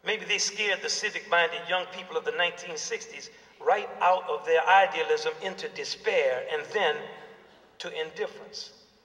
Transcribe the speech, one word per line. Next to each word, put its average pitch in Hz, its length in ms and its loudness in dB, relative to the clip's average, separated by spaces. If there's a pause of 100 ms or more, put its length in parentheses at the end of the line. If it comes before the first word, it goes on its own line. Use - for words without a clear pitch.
Maybe 208 200 -2
they 190 140 0
scared 202 440 -2
the - 80 -4
civic-minded 170 760 0
young 180 180 0
people 151 300 -10
of 156 80 -2
the 151 80 -2
nineteen 170 440 -2
sixties 151 540 -8 (340)
right 196 240 4 (120)
out 180 280 4
of 151 160 -4
their 160 240 4
idealism 160 640 4 (100)
into 185 260 -6
despair 139 840 0
and 151 200 -2
then 175 240 2 (840)
to 175 100 -8 (120)
indifference. - 720 -8 (320)